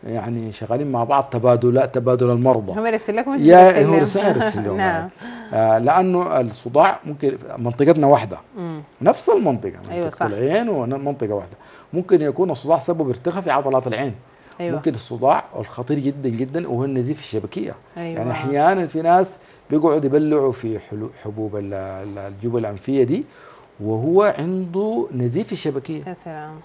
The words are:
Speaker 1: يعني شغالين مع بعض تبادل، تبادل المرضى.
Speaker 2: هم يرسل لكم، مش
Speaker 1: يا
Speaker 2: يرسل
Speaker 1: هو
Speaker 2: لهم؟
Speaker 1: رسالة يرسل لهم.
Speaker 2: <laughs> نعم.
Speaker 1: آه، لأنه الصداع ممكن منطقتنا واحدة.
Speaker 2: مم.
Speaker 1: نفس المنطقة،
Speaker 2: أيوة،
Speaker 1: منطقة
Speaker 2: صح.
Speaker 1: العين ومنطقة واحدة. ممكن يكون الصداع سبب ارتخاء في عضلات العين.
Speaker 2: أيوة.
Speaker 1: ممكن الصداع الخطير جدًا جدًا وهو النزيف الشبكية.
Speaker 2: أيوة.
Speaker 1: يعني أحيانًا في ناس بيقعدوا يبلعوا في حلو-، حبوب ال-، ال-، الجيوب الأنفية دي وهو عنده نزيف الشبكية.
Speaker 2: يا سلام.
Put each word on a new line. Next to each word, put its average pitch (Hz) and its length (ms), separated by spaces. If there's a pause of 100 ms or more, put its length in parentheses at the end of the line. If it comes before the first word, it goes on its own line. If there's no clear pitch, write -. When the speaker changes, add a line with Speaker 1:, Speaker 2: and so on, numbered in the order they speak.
Speaker 1:
يعني 113 460
شغالين 131 400
مع 117 120
بعض 139 200
تبادل، 123 640
تبادل 123 420
المرضى. 117 420
Speaker 2:
هم 214 140
يرسل 220 300
لكم، 269 180
مش - 60
Speaker 1:
يا 170 200
Speaker 2:
يرسل 180 240
Speaker 1:
هو 160 80
Speaker 2:
لهم؟ 165 100
Speaker 1:
رسالة 196 260
يرسل 208 360
لهم. 190 180
Speaker 2:
<laughs> 190 40
نعم. 170 220 (460)
Speaker 1:
آه، 110 240
لأنه 170 640
الصداع 127 680
ممكن 143 320 (200)
منطقتنا 139 480
واحدة. 110 300 (220)
Speaker 2:
مم. 165 220 (220)
Speaker 1:
نفس 220 260
المنطقة، 143 440 (180)
Speaker 2:
أيوة، 175 140
Speaker 1:
منطقة 156 140
Speaker 2:
صح. 170 80
Speaker 1:
العين 143 420
ومنطقة 135 680
واحدة. 95 220 (360)
ممكن 175 300
يكون 151 280
الصداع 147 280
سبب 160 300
ارتخاء 175 340
في 175 80
عضلات 131 360
العين. 120 280 (460)
Speaker 2:
أيوة. 170 160
Speaker 1:
ممكن 147 180
الصداع 120 500 (140)
الخطير 123 400
جدًا 139 300
جدًا 135 400
وهو 123 160
النزيف 135 360
الشبكية. 107 540 (220)
Speaker 2:
أيوة. 170 220
Speaker 1:
يعني 120 120
أحيانًا 143 560
في 151 160
ناس 180 360 (320)
بيقعدوا 151 340
يبلعوا 147 480
في 113 260
حلو-، 107 320 (140)
حبوب 107 320
ال-، 101 180
ال-، 95 440
الجيوب 101 380
الأنفية 113 480
دي 175 200 (560)
وهو 143 580
عنده 185 680 (100)
نزيف 123 360
الشبكية. 143 540
Speaker 2:
يا 185 80
سلام. 156 360 (140)